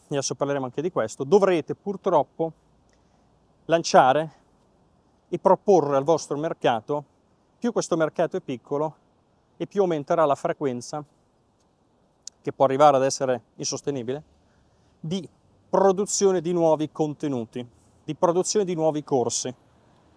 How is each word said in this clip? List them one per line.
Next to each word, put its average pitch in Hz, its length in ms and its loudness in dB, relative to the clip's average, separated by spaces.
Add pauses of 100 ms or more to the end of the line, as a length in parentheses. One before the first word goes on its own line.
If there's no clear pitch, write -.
adesso 139 260 -4
parleremo 139 300 -4
anche 123 160 -8
di 180 100 -6
questo, 117 320 -4
dovrete 180 500 2
purtroppo 165 800 -2 (1120)
lanciare 156 800 4 (840)
e 175 100 -6
proporre 170 580 4
al 135 60 2
vostro 156 340 0
mercato, 147 640 -2 (540)
più 240 140 -4
questo 175 260 -2
mercato 160 400 -2
è 175 40 -8
piccolo 143 540 -6 (600)
e 170 100 -10
più 202 140 -2
aumenterà 165 440 0
la 139 100 2
frequenza, 143 680 -6 (1400)
che 143 120 -8
può 139 120 2
arrivare 135 320 6
ad 131 60 2
essere 131 380 -2 (140)
insostenibile, 139 680 -8 (760)
di 165 280 -8 (420)
produzione 190 720 2
di 170 120 -4
nuovi 156 380 2
contenuti, 135 760 -6 (360)
di 151 120 -10
produzione 185 500 0
di 180 100 -4
nuovi 156 280 -2
corsi, 123 500 -2 (640)